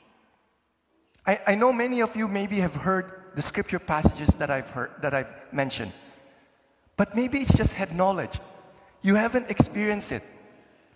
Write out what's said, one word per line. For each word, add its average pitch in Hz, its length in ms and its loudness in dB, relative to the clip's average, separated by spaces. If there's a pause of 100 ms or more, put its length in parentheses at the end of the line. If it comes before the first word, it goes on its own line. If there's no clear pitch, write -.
(1300)
I, 196 220 2
I 202 80 4
know 240 160 4
many 240 300 0
of 226 140 0
you 220 120 0
maybe 202 300 -2
have 180 180 0
heard 185 600 -4
the 147 60 -4
scripture 190 380 -2
passages 151 560 0
that 143 140 -2
I've 135 220 -2
heard, 123 200 -6 (100)
that 143 120 -2
I've 131 160 0 (220)
mentioned, 127 420 -4 (1040)
but 208 180 0
maybe 254 220 0
it's 269 160 4
just 220 200 4
head 180 220 -4
knowledge. 180 440 0 (640)
You 196 120 6
haven't 233 340 2
experienced 208 600 -2
it. 117 120 -6 (720)